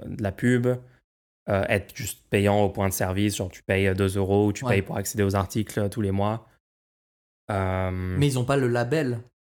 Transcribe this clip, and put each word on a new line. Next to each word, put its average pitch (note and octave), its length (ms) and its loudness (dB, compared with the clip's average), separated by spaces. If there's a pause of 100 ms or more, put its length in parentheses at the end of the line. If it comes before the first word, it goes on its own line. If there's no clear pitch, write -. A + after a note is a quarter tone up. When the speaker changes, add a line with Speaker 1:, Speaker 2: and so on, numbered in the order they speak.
Speaker 1:
de F#2+ 140 -6
la G2 100 -2
pub, B2 360 2
euh, - 1000 -4
être - 260 -2
juste - 360 -10
payant G2+ 320 4
au G2 80 2
point G2 180 0
de F#2+ 60 -2
service, G2+ 420 0
genre F#2 140 -4
tu - 120 -20
payes, G2 260 2
euh, F#2 60 2
deux G2 220 0
euros G2 300 4
ou G#2 80 2
tu C3 100 -8
Speaker 2:
Ouais. A#2 120 2
Speaker 1:
payes G2 60 2
pour - 140 -8
accéder G2+ 280 -2
aux G2 120 2
articles, G2+ 420 -2
euh, G2+ 120 -2
tous A2+ 100 -6
les G2+ 100 0
mois. G2+ 360 -2 (1040)
Euh, F#2 400 0
Speaker 2:
Mais F#2 360 0
ils B2+ 120 0
ont B2 60 0
pas C#3 120 0
le C3 120 2
label A#2+ 520 0 (260)